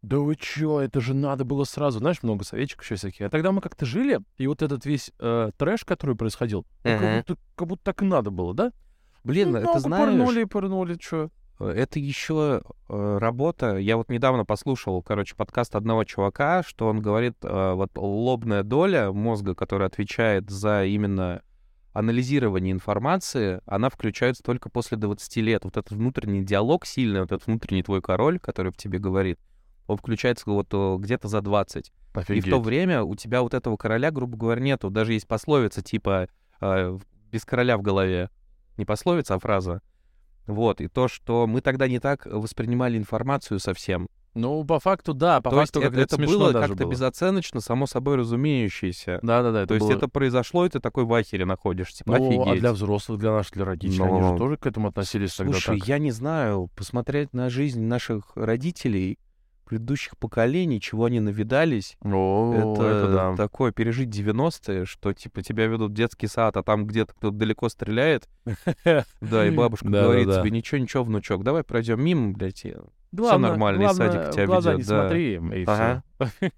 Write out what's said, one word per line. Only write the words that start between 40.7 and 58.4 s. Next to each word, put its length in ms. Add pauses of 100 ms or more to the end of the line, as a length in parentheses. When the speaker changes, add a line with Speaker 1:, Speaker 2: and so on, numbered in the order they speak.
Speaker 2:
И 80
то, 180
что 400
мы 140
тогда 260
не 120
так 260
воспринимали 720
информацию 640
совсем. 500 (240)
Speaker 1:
Ну, 320
по 160
факту, 320
да, 260
по 100
Speaker 2:
То 120
есть 100
Speaker 1:
факту 80
Speaker 2:
это, 80
Speaker 1:
как-то 140
Speaker 2:
это 140
Speaker 1:
смешно 220
Speaker 2:
было 160
Speaker 1:
даже 140
Speaker 2:
как-то 160
Speaker 1:
было. 80
Speaker 2:
безоценочно, 720
само 260
собой 300
разумеющееся. 1040
Speaker 1:
Да-да-да, 400
это 80
Speaker 2:
То 60
есть 100
Speaker 1:
было 120
Speaker 2:
это 120
произошло, 560
и 40
ты 120
такой 240
в 80
ахере 320
находишься, 540
типа, 180
Speaker 1:
Ну, 240
а 60
Speaker 2:
"Офигеть". 120
Speaker 1:
для 140
взрослых, 460
для 120
наших, 220
для 120
родителей, 440
они 100
Speaker 2:
Ну, 140
Speaker 1:
же 40
тоже 200
к 80
этому 240
относились 460
тогда 180
Speaker 2:
слушай, 260
Speaker 1:
так. 80
Speaker 2:
я 120
не 120
знаю, 640
посмотреть 580
на 160
жизнь 340
наших 520
родителей, 840 (460)